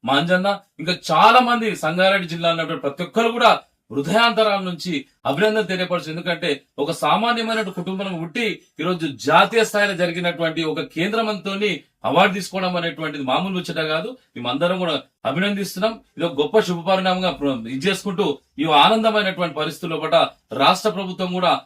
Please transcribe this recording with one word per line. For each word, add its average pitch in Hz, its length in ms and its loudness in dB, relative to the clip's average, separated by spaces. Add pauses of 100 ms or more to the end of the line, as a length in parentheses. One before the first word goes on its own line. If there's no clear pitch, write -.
మా 127 120 2
అంజన్న, 180 320 2 (300)
ఇంకా 165 160 -2 (100)
చాలా 208 360 8
మంది 233 360 0
సంగారెడ్డి 180 520 2
జిల్లా 170 220 -2
ఉన్నటువంటి 160 340 -4
ప్రతి 143 180 -4
ఒక్కరు 226 280 0
కూడా 233 200 4 (400)
హృదయాంతరాల 202 720 2
నుంచి 175 300 -6 (340)
అభినందన 208 400 2
తెలియపరచు. 175 440 -4
ఎందుకంటే 165 400 -4 (280)
ఒక 151 140 -2
సామాన్యమైన 220 760 0
కుటుంబం 190 520 -6
పుట్టి 170 280 -4 (320)
ఈరోజు 165 280 -2 (140)
జాతీయ 196 440 4
స్థాయిలో 202 320 0
జరిగినటువంటి 170 680 -2
ఒక 156 220 -4
కేంద్రమంతోని 202 840 -2 (340)
అవార్డు 180 300 4
తీసుకోవడం 185 420 -4
అనేటువంటిది 156 480 -6
మామూలు 165 300 -2
ముచ్చట 170 320 -4
కాదు. 165 220 -4 (220)
మేమందరం 139 480 -2
కూడా 170 160 -2 (300)
అభినందిస్తున్నాం. 196 680 -2 (200)
ఇది 156 140 -6
ఒక 165 80 -4
గొప్ప 147 260 2
శుభ 180 240 -2
పరిణామంగా 185 480 0
ప్ర-, 139 220 -2 (120)
ఇది 131 180 -6
చేసుకుంటూ 190 420 -2 (320)
ఈ 160 80 0 (100)
ఆనందమైనటువంటి 190 800 2
పరిస్థితుల్లో 156 460 -6
పట 156 140 -2 (400)
రాష్ట్ర 175 360 2
ప్రభుత్వం 185 420 -6
కూడా 180 200 2 (140)